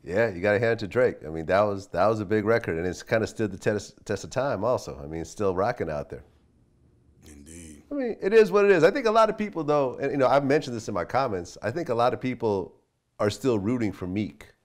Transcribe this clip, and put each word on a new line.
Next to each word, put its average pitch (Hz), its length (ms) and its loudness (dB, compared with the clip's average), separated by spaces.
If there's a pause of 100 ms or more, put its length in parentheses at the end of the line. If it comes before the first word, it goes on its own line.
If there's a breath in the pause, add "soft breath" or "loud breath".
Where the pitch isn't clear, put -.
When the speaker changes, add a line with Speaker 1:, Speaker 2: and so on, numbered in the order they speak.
Speaker 1:
Yeah, 107 240 0
you 90 100 -8
gotta 104 200 2
hand 117 140 2
it 110 60 -4
to 107 80 -8
Drake. 117 380 2
I 76 40 -10
mean, 80 180 -6
that 92 140 4
was, 101 260 -2
that 87 200 0
was 110 140 0
a 101 40 -4
big 104 200 0
record, 110 320 0
and 87 100 -2
it's 87 160 -6
kinda 110 240 0
stood 107 240 -4
the 95 60 -12
test, - 380 -4 (100)
test 101 180 -6
of 87 60 -14
time 127 340 -4
also. 110 400 -4
I 71 40 -12
mean, 80 120 -8
it's 80 100 -8
still 98 240 -2
rocking 98 360 -2
out 73 200 -6
there. - 140 -14 (1040)
Speaker 2:
Indeed. 76 640 -20
Speaker 1:
I 285 40 -8
mean, 247 260 -4
it 190 120 0
is 220 180 8
what 202 120 4
it 202 80 6
is. 165 140 8
I 196 60 8
think 254 140 -4
a 214 60 2
lot 220 180 6
of 208 80 -6
people, 185 280 -4
though, 139 320 2
and, 135 140 -2
you 107 60 -2
know, 127 100 4
I've 139 180 4
mentioned 139 300 2
this 110 120 -8
in 113 60 -6
my 87 100 0
comments, 101 580 -2
I 104 100 -2
think 156 180 -6
a 117 60 0
lot 120 180 2
of 104 80 -10
people 117 520 -2 (460)
are 107 100 2
still 120 300 0
rooting 110 320 -2
for 92 160 -10
Meek 95 460 -6 (120)